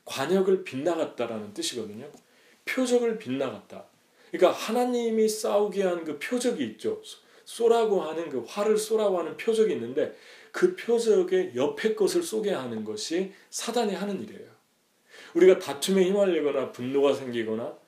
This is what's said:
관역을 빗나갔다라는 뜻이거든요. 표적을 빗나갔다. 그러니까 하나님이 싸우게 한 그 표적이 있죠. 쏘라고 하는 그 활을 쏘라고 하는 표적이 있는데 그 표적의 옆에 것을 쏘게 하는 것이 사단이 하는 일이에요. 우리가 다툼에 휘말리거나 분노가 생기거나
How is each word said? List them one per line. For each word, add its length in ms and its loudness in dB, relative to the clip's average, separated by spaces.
관역을 580 2
빗나갔다라는 880 -4
뜻이거든요. 560 -8
표적을 540 0
빗나갔다. 680 -8
그러니까 200 4
하나님이 760 0
싸우게 560 0
한 220 0
그 140 -8
표적이 460 -2
있죠. 360 -6
쏘라고 560 2
하는 280 -6
그 180 -4
활을 300 2
쏘라고 420 2
하는 180 -6
표적이 360 2
있는데 420 -2
그 240 2
표적의 800 2
옆에 400 0
것을 280 2
쏘게 280 -2
하는 320 -4
것이 500 -4
사단이 440 -2
하는 280 -6
일이에요. 280 -16
우리가 240 8
다툼에 460 0
휘말리거나 640 0
분노가 420 2
생기거나 640 -6